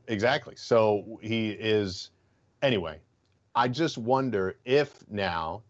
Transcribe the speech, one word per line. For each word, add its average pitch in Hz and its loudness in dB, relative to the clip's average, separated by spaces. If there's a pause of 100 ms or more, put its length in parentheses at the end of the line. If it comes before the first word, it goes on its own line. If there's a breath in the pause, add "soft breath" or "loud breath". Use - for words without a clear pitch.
exactly. 117 0
So 107 2
he 110 -2
is. 104 -2 (540)
Anyway, 90 0 (560)
I 120 2
just 135 -2
wonder 117 0
if 143 0
now 90 -4